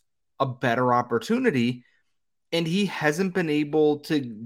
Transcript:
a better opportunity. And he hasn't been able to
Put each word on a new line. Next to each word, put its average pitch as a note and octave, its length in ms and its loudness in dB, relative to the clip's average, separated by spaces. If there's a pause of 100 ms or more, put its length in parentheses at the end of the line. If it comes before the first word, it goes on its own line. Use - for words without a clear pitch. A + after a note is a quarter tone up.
(400)
a C3+ 60 0
better B2 480 0
opportunity. B2 920 0 (720)
And E3+ 120 0
he F#3 200 0
hasn't E3+ 480 -2
been F3+ 160 -2
able D3+ 520 2
to C3+ 320 -4 (120)